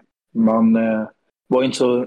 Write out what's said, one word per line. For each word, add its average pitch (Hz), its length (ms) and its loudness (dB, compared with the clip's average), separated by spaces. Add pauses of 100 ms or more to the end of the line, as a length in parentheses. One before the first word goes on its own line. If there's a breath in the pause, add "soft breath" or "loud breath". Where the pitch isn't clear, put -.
(340)
Man, 113 420 2
eh, 110 320 -2 (400)
var 127 160 0
inte 127 140 -4
så 123 300 0